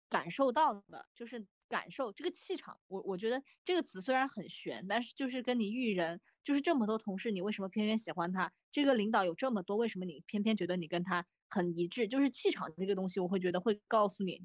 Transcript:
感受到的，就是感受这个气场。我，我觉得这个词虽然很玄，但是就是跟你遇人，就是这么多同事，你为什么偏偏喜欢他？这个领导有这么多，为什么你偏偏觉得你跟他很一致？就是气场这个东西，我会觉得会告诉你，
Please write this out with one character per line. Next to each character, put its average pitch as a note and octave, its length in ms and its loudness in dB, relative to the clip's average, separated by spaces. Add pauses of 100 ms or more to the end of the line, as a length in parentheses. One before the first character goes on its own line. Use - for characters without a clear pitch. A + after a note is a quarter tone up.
感 E3+ 220 0
受 C#4 200 2
到 D4 220 4 (140)
的， - 260 -18
就 A#3 140 -14
是 A3 180 -10 (220)
感 F3 240 -4
受 A#3 220 -4
这 C#4+ 100 -12
个 F4+ 80 -2
气 - 240 -8
场。 - 320 -12
我， F#3+ 180 -8
我 F#3+ 120 -2
觉 A3 120 -2
得 B3+ 140 0 (220)
这 F4+ 100 2
个 D#4+ 80 2
词 - 180 -12
虽 C4 140 2
然 C4 140 4
很 F#3 200 -10
玄， C#3 380 -8
但 A3+ 160 2
是 - 100 -14
就 C4 160 -2
是 B3+ 140 -4
跟 B3 160 2
你 G3+ 100 2
遇 A#3 240 0
人， E3+ 280 0 (200)
就 C#4+ 120 0
是 C#4 80 4
这 E4+ 120 4
么 A3 140 2
多 A3 100 2
同 F#3+ 220 -6
事， A#3 120 -2
你 F#3 100 -2
为 G#3 100 0
什 G3+ 100 -6
么 F#3+ 60 -2
偏 G#3+ 180 0
偏 A3 120 2
喜 E3 160 -6
欢 F3 180 -2
他？ F#3 220 0 (180)
这 C#4+ 140 2
个 C4+ 100 6
领 G#3+ 160 2
导 G3+ 140 4
有 E3+ 100 0
这 C4 160 0
么 G3+ 100 0
多， G3+ 140 -2
为 A3+ 140 2
什 F#3 100 -8
么 F#3 60 -4
你 D#3+ 200 -10
偏 G#3+ 160 -2
偏 A3 140 2
觉 F#3 100 -2
得 F3 120 0
你 E3 100 -4
跟 F3 160 -2
他 F3+ 220 0 (240)
很 F3 280 0
一 F3 120 0
致？ A3+ 180 -2
就 C4 140 0
是 C#4 80 4
气 - 200 -2
场 D#3 280 -2
这 F#3 80 -2
个 G3 100 2
东 F#3 140 0
西， F#3+ 100 -2
我 F3+ 80 2
会 F#3 140 0
觉 F3+ 100 0
得 F3+ 80 2
会 G#3 300 2
告 G#3+ 180 6
诉 G3 160 -6
你， F3+ 220 -4